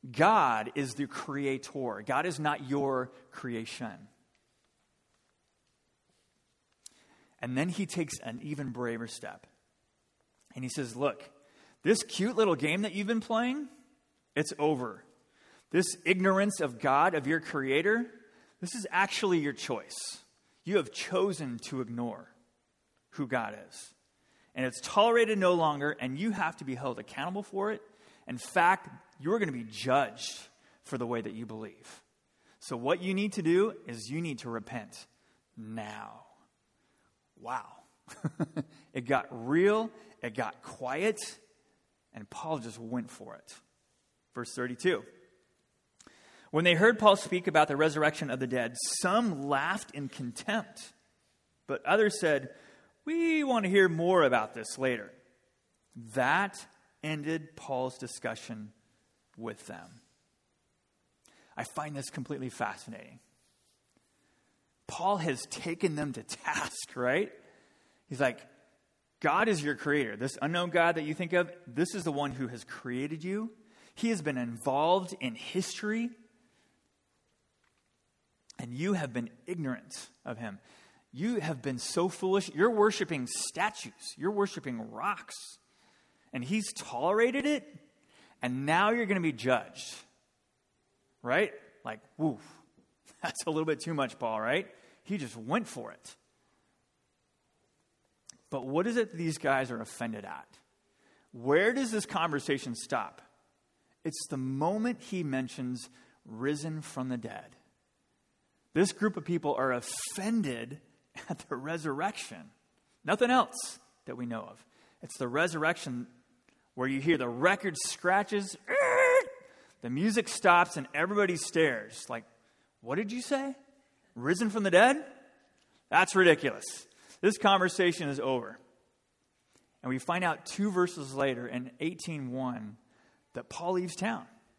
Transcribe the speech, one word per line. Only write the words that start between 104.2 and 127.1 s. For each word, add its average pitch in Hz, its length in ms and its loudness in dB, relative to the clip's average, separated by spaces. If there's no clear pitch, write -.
the 143 80 -6
moment 170 640 -2
he 185 220 -4
mentions 127 640 -4
risen 147 560 -4
from 131 280 -8
the 127 80 -4
dead. - 400 -12
This 185 200 4
group 208 240 0
of 165 80 -10
people 165 300 0
are 131 180 2
offended 139 1080 -4
<laughs> - 260 -18
at 170 100 -6
the 139 80 -4
resurrection. 151 960 -6
Nothing 214 280 4
else - 480 0
that 127 100 -8
we 123 100 -6
know 113 180 -6
of. 104 200 -16
It's - 160 -14
the 131 100 -2
resurrection 156 800 0
where 127 120 0
you 135 140 -2
hear 160 160 6
the 127 100 0
record 170 500 2
scratches, 196 800 0
<laughs> - 640 -10
the 120 80 -6
music 202 400 2
stops, 175 480 6
and - 160 -8
everybody 185 420 2
stares. 127 720 2
Like, 117 160 -6
"What 120 160 -4
did 202 160 -2
you 247 100 -6
say? 269 340 -2
Risen 180 340 2
from 208 140 0
the 196 80 4
dead? 254 320 8
That's 175 260 4
ridiculous. 151 480 6